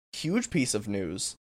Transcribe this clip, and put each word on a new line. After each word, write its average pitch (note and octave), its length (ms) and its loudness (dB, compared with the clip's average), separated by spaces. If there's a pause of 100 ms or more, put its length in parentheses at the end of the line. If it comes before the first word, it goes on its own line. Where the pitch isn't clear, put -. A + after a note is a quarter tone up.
(140)
huge G3+ 360 0
piece C3 240 2
of G#2 140 -2
news F#2+ 560 -2